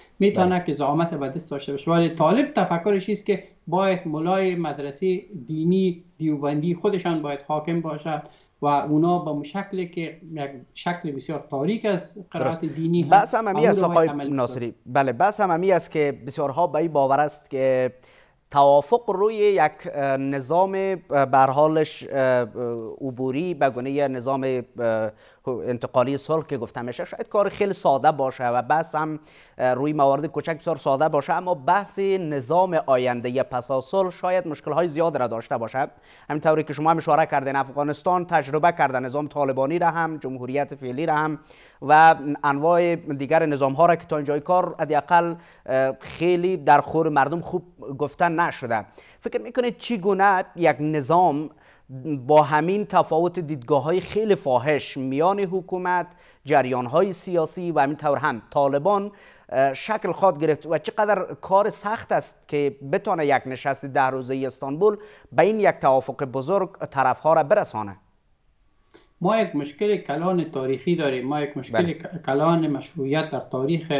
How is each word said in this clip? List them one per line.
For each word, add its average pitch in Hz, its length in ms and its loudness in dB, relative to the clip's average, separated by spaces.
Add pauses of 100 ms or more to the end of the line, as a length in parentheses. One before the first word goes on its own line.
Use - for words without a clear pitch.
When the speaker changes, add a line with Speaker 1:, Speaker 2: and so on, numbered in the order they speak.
(180)
Speaker 1:
می‌تونه 190 280 4
Speaker 2:
بله. 180 180 0
Speaker 1:
که 151 80 -4
زعامت 143 380 0
به 139 180 -6
دست 165 220 -10
داشته 143 220 -8
باشه. 143 180 -4
ولی 170 180 4
طالب 180 460 2
تفکرش 190 560 0
است 202 160 -6
که 196 180 -2 (220)
باید 185 400 0
مولای 180 480 -2
مدرسه 156 680 -4 (260)
دینی 175 560 0 (160)
دیوبندی 151 560 -2
خودشان 175 480 0
باید 143 260 -6
حاکم 165 320 -2
باشد 147 420 -6 (400)
و 143 40 0
اونا 151 520 2
به 156 140 -4
مو-، 143 120 -6
شکلی 190 440 -6
که 165 280 -8 (180)
یک 143 160 -6 (240)
شکل 175 360 -6
بسیار 143 400 -8
تاریک 190 360 -2
از 196 320 -4 (120)
قرائت 160 300 -4
Speaker 2:
درست. 151 140 -6
Speaker 1:
دینی 165 280 0
هست، 143 80 0
Speaker 2:
بحث 202 240 4
هم 220 140 0
امی 190 120 0
Speaker 1:
اون - 80 6
Speaker 2:
است 196 100 4
Speaker 1:
رو 185 60 2
Speaker 2:
آقای 170 120 2
Speaker 1:
باید 160 140 4
عمل 143 220 -4
Speaker 2:
ناصری. 123 420 -2 (120)
بله، 131 260 2
بحث 190 280 0
هم 190 100 2
امی 175 220 2
است 170 180 0
که 143 360 0
بسیارها 143 400 -2
به 147 120 -2
این 165 140 0
باور 135 280 4
است - 300 -4
که 131 420 2 (580)
توافق 143 600 4
روی 202 240 2
یک، 208 260 4 (340)
اه، 139 220 0
نظام، 139 580 0
اه، 185 520 0
به 131 120 4
هر 135 120 6
حالش، 151 640 2
اه، 127 340 2 (540)
عبوری 131 540 -4
به 139 160 2
گونهٔ 135 380 -2
نظام، 131 360 -4
اه، 117 640 -2 (360)
انتقالی 123 720 -2
صلح 156 300 -4
که 139 120 -6
گفته 117 240 -10
می‌شه 123 220 -8
شاید - 240 -12
کار 202 200 2
خیلی 202 240 -2
ساده 147 400 2
باشه 131 360 -2
و 120 140 0
بحث 156 320 -2
هم، 156 260 -4 (380)
اه، 127 140 2
روی 139 200 -2
موارد 143 340 2
کوچک 151 320 -6
بسیار 160 180 -4
ساده 139 320 0
باشه، 151 240 0
اما 180 220 -2
بحث 180 440 -2
نظام 175 760 0 (120)
آیندهٔ 123 560 0
پس 123 280 -6
از 131 140 -2
صلح 190 260 0
شاید 180 380 -2
مشکل‌های 156 400 -2
زیاد 156 280 0
را 123 100 0
داشته 113 320 -4
باشه. 120 280 -4 (440)
همینطوری 156 320 2
که 156 100 -6
شما 151 180 0
هم 165 60 4
اشاره 156 300 2
کردین، 139 300 -2
افغانستان 147 680 -2
تجربه 156 460 2
کرده 135 260 0
نظام 131 300 -4
طالبانی 139 500 -2
را 175 120 2
هم، 160 260 -2
جمهوریت 139 580 -6
فعلی 135 320 -6
را 156 100 0
هم 156 220 -2 (500)
و 160 260 10 (300)
انواع 170 520 2
دیگر 151 500 -2
نظام‌ها 139 400 2
را 170 100 4
که 165 100 -10
تا 160 100 -4
اینجای 147 240 -2
کار 180 400 0
حداقل، 165 540 2 (320)
اه، 135 340 0
خیلی 180 560 0
در 143 240 6
خور 160 280 0
مردم 147 320 0
خوب 175 220 -6 (360)
گفته 147 300 -2
نشده. 131 560 -2 (360)
فکر 240 200 -6
می‌کنید 240 380 -4
چگونه 190 640 2 (120)
یک 160 240 4
نظام 151 720 2 (760)
با 151 160 8
همین 160 440 0
تفاوت 175 520 0
دیدگاه‌های 147 640 -2
خیلی 208 340 0
فاحش 131 600 0
میان 143 440 0
حکومت، 180 680 -2 (380)
جریان‌های 135 680 2
سیاسی 170 580 -4
و 151 100 2
همینطور 143 380 0
هم 127 320 -2
طالبان، 151 600 0 (380)
اه، 135 260 0
شکل 214 380 -4
خواهد 170 260 2
گرفت 147 280 0
و 160 120 0
چقدر 208 460 0 (160)
کار 202 300 2
سخت - 420 -6
است - 240 -2 (120)
که 147 280 -2 (160)
بتونه 190 340 0
یک 135 200 2
نشست 131 380 -6
ده 139 160 -2
روزه 131 460 -2
استانبول 151 500 0 (360)
به 143 100 2
این 214 180 2
یک 180 200 4
توافق 135 440 0
بزرگ 143 460 -2 (200)
طرف‌ها 135 420 2
را 160 100 4
برسانه؟ 120 540 -2 (1200)
Speaker 1:
ما 196 160 2
یک 196 200 0
مشکل 196 400 -2
کلان 170 480 -2
تاریخی 135 520 -2
داریم، 131 300 -2
ما 147 140 -2
یک 143 160 -6
مشکل 123 260 -2
Speaker 2:
بله. 170 100 0
Speaker 1:
ک-، - 340 -12
کلان 160 400 2
مشروعیت 147 640 -4
در 127 100 -6
تاریخ، 139 460 -4 (140)